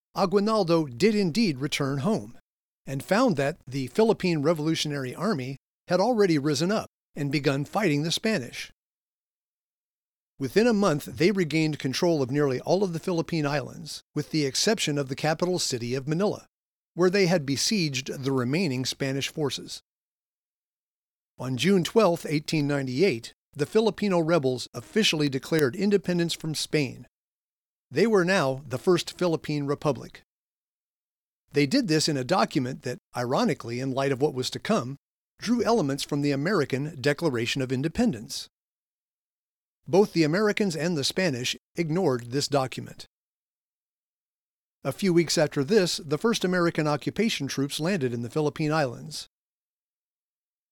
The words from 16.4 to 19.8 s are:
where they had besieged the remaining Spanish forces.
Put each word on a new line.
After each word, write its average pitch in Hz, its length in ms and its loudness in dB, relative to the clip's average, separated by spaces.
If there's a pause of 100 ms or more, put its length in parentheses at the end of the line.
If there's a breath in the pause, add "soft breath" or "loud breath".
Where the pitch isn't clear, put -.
where 180 160 4
they 196 160 4
had 165 200 2
besieged 139 800 -2
the 139 80 0
remaining 131 520 0
Spanish 135 440 -4
forces. - 520 -6 (1600)